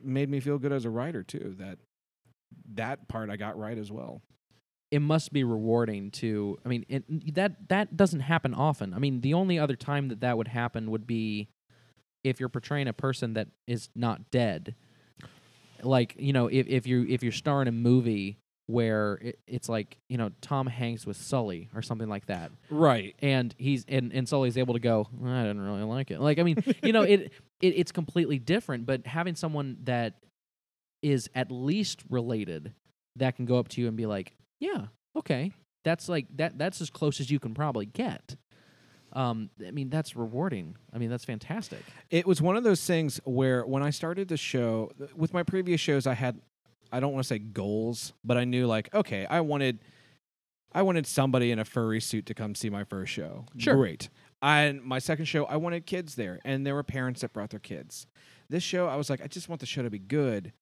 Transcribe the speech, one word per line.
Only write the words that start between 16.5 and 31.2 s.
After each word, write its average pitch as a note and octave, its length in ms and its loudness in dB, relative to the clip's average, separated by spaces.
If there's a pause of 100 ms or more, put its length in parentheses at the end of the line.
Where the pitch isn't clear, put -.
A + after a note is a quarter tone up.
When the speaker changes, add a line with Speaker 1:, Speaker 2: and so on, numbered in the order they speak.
Speaker 2:
if B2 220 0
you, B2 200 2
if B2 140 0
you're A#2 100 0
starring C#3 360 0
a A#2 40 0
movie A#2 680 4 (300)
where A2 520 2
it, A#2+ 260 -10
it's B2 220 -6
like, A2 280 -4 (120)
you B2+ 80 -4
know, A2 140 -2 (100)
Tom C3+ 260 -2
Hanks A#2 380 -4
with G2+ 100 -6
Sully G#2+ 600 -4
or A2 80 -6
something A2 260 -6
like G2+ 160 -6
that. F2 260 -6 (200)
Speaker 1:
Right. C3 500 4
Speaker 2:
And C3 360 2
he's, C3 300 0
and, C3 240 0
and B2+ 160 0
Sully's B2+ 300 2
able B2 160 2
to A#2 80 0
go, A2+ 260 4 (160)
"I B2+ 200 0
didn't G#2 180 -2
really G2+ 220 -4
like A#2+ 280 -4
it." D#2+ 80 -6
Like, D3 180 4
I E3+ 60 4
mean, F3 180 4 (220)
you A#3 80 4
know, A3 120 8
Speaker 1:
<laughs> F3+ 40 6
Speaker 2:
it, G3+ 240 6 (300)
it, F#3 160 6
it's F3 160 0
completely D3+ 460 0
different, B2 460 -2
but B2+ 220 -2
having E3 280 -4
someone D3 500 -4
that A#2+ 300 0 (840)
is C#3 320 2